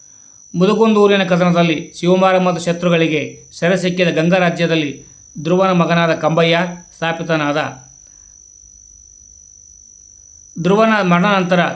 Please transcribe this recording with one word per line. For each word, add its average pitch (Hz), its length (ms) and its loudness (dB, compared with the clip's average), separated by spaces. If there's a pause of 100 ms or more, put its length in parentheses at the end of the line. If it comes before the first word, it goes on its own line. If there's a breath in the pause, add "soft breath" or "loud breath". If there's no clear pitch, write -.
(560 loud breath)
ಮುದುಗುಂದೂರಿನ 202 680 4
ಕದನದಲ್ಲಿ 170 760 0
ಶಿವಮಾರ 185 380 2
ಮತ್ತು 180 240 0
ಶತ್ರುಗಳಿಗೆ 165 840 -2 (140)
ಸೆರೆ 180 180 0
ಸಿಕ್ಕಿದ 180 300 -2
ಗಂಗರಾಜ್ಯದಲ್ಲಿ 160 960 -2 (360 loud breath)
ಧ್ರುವನ 180 320 0
ಮಗನಾದ 170 440 0
ಕಂಬಯ್ಯ 165 440 0 (360)
ಸ್ಥಾಪಿತನಾದ. 156 920 -6 (2750 loud breath)
ಧ್ರುವನ 214 400 2
ಮರಣ 175 240 2
ನಂತರ 185 400 0 (100)